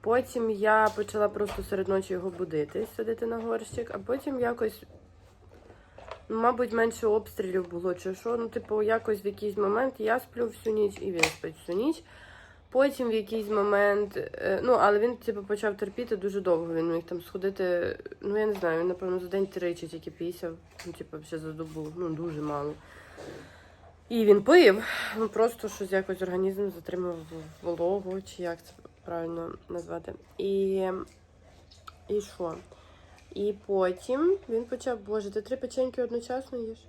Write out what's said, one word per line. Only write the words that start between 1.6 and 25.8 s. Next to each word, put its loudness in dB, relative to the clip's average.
серед -2
ночі 0
його -4
будити, -4
садити -4
на -4
горщик, -4
а -6
потім -4
якось, -2
ну, -2
мабуть, 4
менше 2
обстрілів 0
було -2
чи -6
що. -4
Ну, -4
типу, -2
якось 0
в 0
якийсь -4
момент 2
я 2
сплю -4
всю -4
ніч 2
і -4
він 0
спить -2
всю -4
ніч. 0
Потім 2
в 2
якийсь -2
момент, 4
е, -2
ну, 6
але 8
він, 2
типу, -4
почав -2
терпіти -4
дуже -2
довго, 2
він 2
міг 0
там -8
сходити, -2
ну, -2
я 2
не 2
знаю, 0
він, 0
напевно, -2
за -6
день 0
тричі -4
тільки -10
пісяв, -6
ну, -10
типу, -14
ще -8
за -8
добу, -8
ну, -4
дуже -4
мало. -4
І 2
він 10
пив, 10
ну, 0
просто 0
щось -6